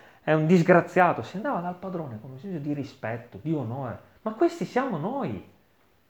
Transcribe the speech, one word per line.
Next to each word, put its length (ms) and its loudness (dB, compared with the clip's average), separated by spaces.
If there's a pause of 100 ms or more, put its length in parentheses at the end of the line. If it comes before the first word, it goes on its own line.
(220)
è 100 2
un 140 4
disgraziato." 760 6
Si 140 -12
andava 220 -4
dal 160 -6
padrone 460 -8
con 100 -14
un 80 -14
senso 200 -8
di 140 -4
rispetto, 680 -8
di 100 -2
onore. 560 -6 (140)
Ma 120 -6
questi 320 0
siamo 320 -2
noi, 440 -6 (680)